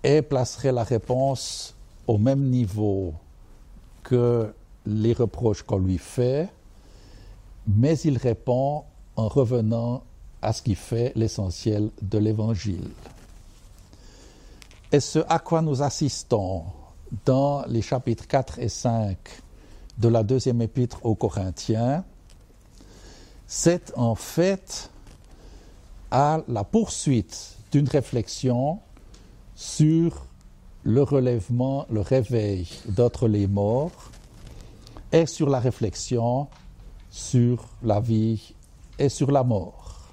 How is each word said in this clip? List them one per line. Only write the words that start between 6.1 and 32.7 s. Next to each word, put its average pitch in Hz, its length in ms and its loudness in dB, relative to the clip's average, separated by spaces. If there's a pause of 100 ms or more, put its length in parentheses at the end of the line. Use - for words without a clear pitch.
mais 123 340 4
il 135 180 2
répond 131 640 0 (320)
en 113 120 0
revenant 117 760 0 (400)
à 113 100 0
ce - 80 -6
qui 101 140 0
fait 117 400 -2
l'essentiel 107 760 -2 (140)
de 104 160 -2
l'Évangile. 107 720 -2 (2000)
Et 147 80 6
ce - 180 -2 (100)
à 160 120 2
quoi 165 240 0
nous 143 180 0
assistons 104 840 -2 (600)
dans 139 400 2
les 117 160 -2
chapitres 123 460 -4
quatre 131 320 -2
et 120 100 -2
cinq 110 480 -2 (800)
de 117 100 2
la 113 140 4
deuxième 120 400 2
épître 117 420 -2
aux 110 120 2
Corinthiens, 113 880 -2 (1400)
c'est - 500 0
en 117 160 2
fait - 760 -2 (1200)
à 147 360 2
la 110 160 -2
poursuite - 920 0 (140)
d'une 143 180 4
réflexion 127 920 -2 (760)
sur 160 680 2 (580)
le 117 180 4
relèvement, 127 880 0
le 107 120 -2
réveil 104 640 0 (220)